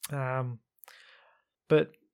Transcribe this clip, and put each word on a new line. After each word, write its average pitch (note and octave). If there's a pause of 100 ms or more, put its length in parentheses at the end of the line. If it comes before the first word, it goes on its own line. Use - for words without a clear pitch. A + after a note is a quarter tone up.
(120)
Um, C3 (1080)
but - (200)